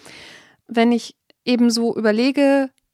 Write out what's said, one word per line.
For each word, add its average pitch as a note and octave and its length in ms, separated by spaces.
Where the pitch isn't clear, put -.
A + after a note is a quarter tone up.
Wenn A#3 260
ich - 220
eben A#3+ 260
so A#3 260
überlege, C4+ 720